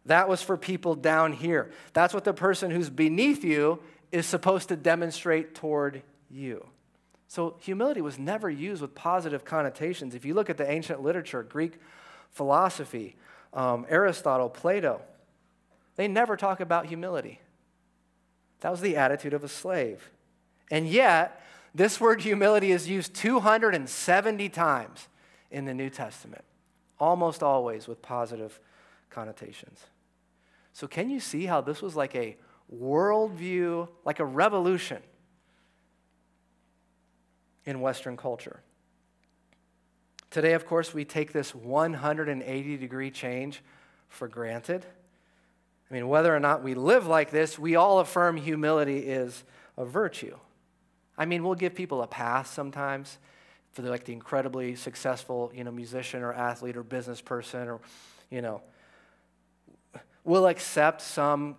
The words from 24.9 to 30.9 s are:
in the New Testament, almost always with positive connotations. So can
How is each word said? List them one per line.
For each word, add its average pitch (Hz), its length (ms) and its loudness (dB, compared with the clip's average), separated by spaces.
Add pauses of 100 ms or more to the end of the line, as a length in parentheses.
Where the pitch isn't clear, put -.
in 139 140 -8
the 135 100 -6
New 135 160 -6
Testament, 117 540 -12 (560)
almost 165 420 2
always 123 460 0
with 117 140 -12
positive 113 580 -8 (500)
connotations. - 760 -14 (840)
So - 140 -14
can 190 220 -4